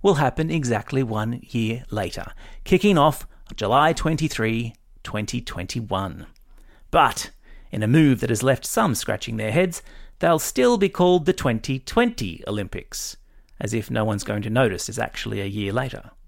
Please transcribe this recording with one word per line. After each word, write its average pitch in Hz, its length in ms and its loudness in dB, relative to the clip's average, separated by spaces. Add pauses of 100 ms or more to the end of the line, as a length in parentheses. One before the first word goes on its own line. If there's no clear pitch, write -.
will 196 140 4
happen 156 360 0
exactly 131 500 0
one 110 480 -2
year 113 400 -2
later, 90 440 -6 (300)
kicking 185 340 4
off 147 280 4 (300)
July 135 360 4
twenty-three, 117 840 -2 (260)
twenty 104 400 -6
twenty-one. 95 840 -6 (640)
But, 139 400 4 (400)
in 98 100 -2
a 110 60 2
move 139 320 6
that 117 100 -2
has 113 140 0
left 131 220 2
some 202 280 2
scratching 107 440 -4
their 107 140 -4
heads, 175 300 0 (380)
they'll 165 200 4
still 240 380 2
be 196 100 4
called 180 380 4
the 180 80 2
twenty 131 460 -2
twenty 233 680 -2
Olympics, - 680 -8 (420)
as 110 140 -4
if 113 180 -4
no 110 140 0
one's 104 180 -2
going 107 200 -4
to 110 60 -6
notice 110 380 0
it's 117 100 -8
actually 110 440 -6
a 98 40 -6
year 98 280 -4
later. 127 380 -6 (160)